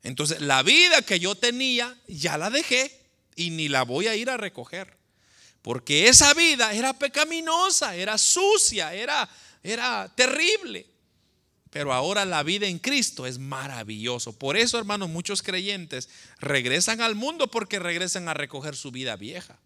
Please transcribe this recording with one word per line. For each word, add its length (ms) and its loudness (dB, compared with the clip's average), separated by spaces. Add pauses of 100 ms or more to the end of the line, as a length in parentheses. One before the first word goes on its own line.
Entonces, 400 -2
la 220 4
vida 400 8
que 160 0
yo 160 -2
tenía, 640 -2 (100)
ya 300 -4
la 120 -2
dejé 500 -2 (380)
y 140 -4
ni 180 -4
la 140 2
voy 240 -2
a 80 -2
ir 140 -4
a 80 -4
recoger. 600 -12 (640)
Porque 480 4
esa 240 10
vida 400 4
era 180 0
pecaminosa, 1040 0
era 220 -4
sucia, 760 2
era, 360 -2 (340)
era 500 -4
terrible. 760 0 (840)
Pero 220 -4
ahora 340 0
la 180 0
vida 240 -2
en 100 -4
Cristo 480 -2
es 140 -8
maravilloso. 1000 -8
Por 200 -2
eso, 200 2
hermanos, 320 -4
muchos 320 -6
creyentes 680 -6 (320)
regresan 640 0
al 140 0
mundo 340 -2
porque 300 -4
regresan 480 -4
a 80 -4
recoger 400 -8
su 160 -12
vida 240 -6
vieja. 500 -14